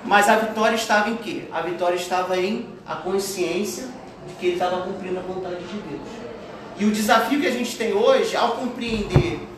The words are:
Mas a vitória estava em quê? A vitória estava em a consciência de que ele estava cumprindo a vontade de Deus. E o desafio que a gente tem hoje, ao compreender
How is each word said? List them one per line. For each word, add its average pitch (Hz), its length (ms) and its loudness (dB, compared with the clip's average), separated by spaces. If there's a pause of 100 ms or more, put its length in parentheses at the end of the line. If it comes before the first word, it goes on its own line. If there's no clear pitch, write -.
Mas 202 260 6
a 220 80 8
vitória 220 380 0
estava 214 340 2
em 226 80 -2
quê? 139 340 -6
A 165 100 -2
vitória 180 340 0
estava 185 420 0
em 202 300 -2 (200)
a 156 80 -6
consciência 185 880 -2 (420)
de - 80 -12
que 185 120 -6
ele 175 60 2
estava 180 280 0
cumprindo 185 380 -4
a - 20 -8
vontade 180 360 -6
de 202 200 -8
Deus. 160 300 -10 (720)
E 202 60 2
o 214 60 6
desafio 220 500 4
que - 60 2
a - 40 2
gente 240 240 -4
tem 214 180 -2
hoje, 240 420 6
ao 226 160 2
compreender 208 880 0 (180)